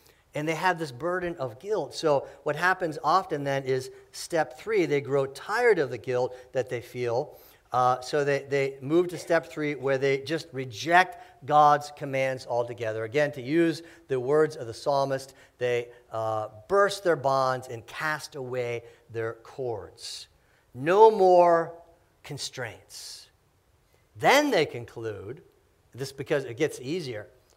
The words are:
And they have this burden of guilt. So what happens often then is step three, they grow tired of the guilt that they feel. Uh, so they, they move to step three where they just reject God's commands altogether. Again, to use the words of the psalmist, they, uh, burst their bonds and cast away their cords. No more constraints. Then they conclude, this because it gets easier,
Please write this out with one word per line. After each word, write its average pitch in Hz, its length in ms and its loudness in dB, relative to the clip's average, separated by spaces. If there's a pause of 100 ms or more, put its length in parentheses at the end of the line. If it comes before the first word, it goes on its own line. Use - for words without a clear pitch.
(360)
And 151 120 -4
they 165 60 0
have 175 240 0
this 160 140 -6
burden 175 460 -6
of 127 220 -8
guilt. 196 360 -4
So 147 320 2 (160)
what 147 120 -2
happens 175 480 0
often 160 400 2
then 139 200 -2
is 131 260 -2 (220)
step - 480 -4
three, 202 260 0
they 143 160 0
grow 135 240 0
tired 208 540 2
of 139 100 0
the 123 80 -8
guilt 123 380 -2 (180)
that 127 160 -2
they 120 120 -6
feel. 123 580 -4 (320)
Uh, 127 300 2
so 147 220 0
they, 139 260 0
they 135 320 0
move 160 260 2
to 170 100 -8
step 165 340 -2
three 151 220 -4
where 135 240 -2
they 139 220 0
just 143 340 -6
reject 135 680 0 (260)
God's 147 520 6
commands 135 500 -4
altogether. 120 560 -4
Again, 143 300 0
to 135 80 -12
use 156 400 2 (260)
the 131 120 -2
words 151 360 2
of 127 120 -10
the 113 60 -10
psalmist, 139 600 -2 (240)
they, 120 300 -2 (240)
uh, 110 380 -4 (180)
burst 196 360 2
their 170 120 4
bonds 131 520 0
and 113 200 -12
cast 151 480 -6
away 123 480 -6 (280)
their 113 220 -6
cords. - 920 -10 (480)
No 185 340 8
more 175 640 6 (500)
constraints. - 1040 -14 (880)
Then 254 360 4
they 165 160 2
conclude, 113 760 -10 (520)
this 135 180 -10
because 139 340 -2
it 117 120 -12
gets 147 220 -2
easier, 127 480 -8 (300)